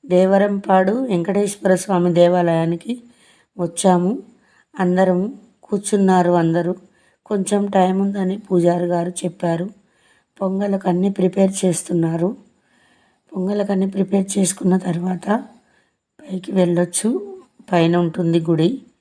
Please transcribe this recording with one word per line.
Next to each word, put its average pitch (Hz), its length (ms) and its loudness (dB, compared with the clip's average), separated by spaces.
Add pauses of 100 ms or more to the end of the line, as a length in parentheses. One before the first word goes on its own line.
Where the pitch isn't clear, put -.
దేవరంపాడు 196 880 2 (120)
వెంకటేశ్వర 196 680 0
స్వామి 180 380 0
దేవాలయానికి 170 800 2 (640)
వచ్చాము. 180 540 2 (640)
అందరము 185 500 2 (380)
కూర్చున్నారు 190 680 2
అందరూ. 170 420 0 (520)
కొంచెం 202 420 -2
టైమ్ 190 340 2
ఉందని 196 360 -2
పూజారి 175 480 0
గారు 175 240 -2
చెప్పారు. 175 580 -4 (680)
పొంగలకన్నీ 190 720 -2
ప్రిపేర్ 190 440 0
చేస్తున్నారు. 165 760 -2 (1000)
పొంగలకన్నీ 196 560 -2
ప్రిపేర్ 196 420 -2
చేసుకున్న 185 480 0
తర్వాత 180 500 -4 (920)
పైకి 185 320 -10
వెళ్ళొచ్చు. 180 580 0 (580)
పైన 170 300 2
ఉంటుంది 170 420 0
గుడి. 165 300 0 (320)